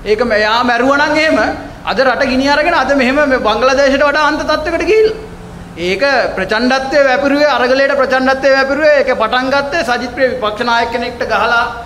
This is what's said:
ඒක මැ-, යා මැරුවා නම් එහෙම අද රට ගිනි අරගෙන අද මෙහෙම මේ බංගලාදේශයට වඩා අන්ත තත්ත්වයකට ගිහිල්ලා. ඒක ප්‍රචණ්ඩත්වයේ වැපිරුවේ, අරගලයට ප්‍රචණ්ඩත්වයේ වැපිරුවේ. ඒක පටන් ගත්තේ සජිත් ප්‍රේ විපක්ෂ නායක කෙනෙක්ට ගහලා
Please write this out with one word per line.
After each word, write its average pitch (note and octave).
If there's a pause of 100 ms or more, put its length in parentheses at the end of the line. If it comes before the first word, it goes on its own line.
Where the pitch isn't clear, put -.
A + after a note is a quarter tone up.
ඒක G#3+
මැ-, A3
යා A3
මැරුවා B3
නම් D4
එහෙම D#4 (460)
අද F#3+
රට C4
ගිනි C4
අරගෙන D4+
අද C4
මෙහෙම C4 (100)
මේ B3+
බංගලාදේශයට C4
වඩා D4
අන්ත D4+
තත්ත්වයකට D#4+
ගිහිල්ලා. G#4+ (580)
ඒක F#3 (320)
ප්‍රචණ්ඩත්වයේ B3+
වැපිරුවේ, C#4
අරගලයට C4
ප්‍රචණ්ඩත්වයේ C4+
වැපිරුවේ. D4
ඒක C4
පටන් B3
ගත්තේ C#4+
සජිත් A#3+
ප්‍රේ C4
විපක්ෂ G#3+
නායක A#3
කෙනෙක්ට A#3+
ගහලා A#3 (220)